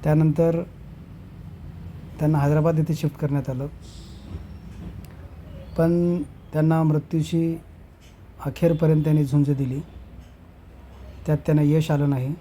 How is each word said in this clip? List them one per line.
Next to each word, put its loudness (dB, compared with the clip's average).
त्यानंतर 4
त्यांना 4
हैदराबाद 4
येथे 2
शिफ्ट -2
करण्यात 0
आलं, -4
पण 2
त्यांना 4
मृत्यूशी 0
अखेरपर्यंत 2
त्यांनी 4
झुंज 4
दिली, -2
त्यात 2
त्यांना 4
यश 4
आलं 2
नाही. -2